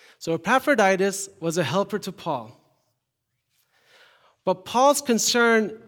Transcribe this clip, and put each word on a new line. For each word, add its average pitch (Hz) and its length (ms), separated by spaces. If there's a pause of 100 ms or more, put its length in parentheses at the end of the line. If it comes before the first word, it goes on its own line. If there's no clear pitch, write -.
(200)
So 165 140
Epaphroditus 196 920 (120)
was 165 180
a 175 60
helper 196 340
to 190 140
Paul. 120 460 (1900)
But 185 200
Paul's 277 380
concern 226 720 (120)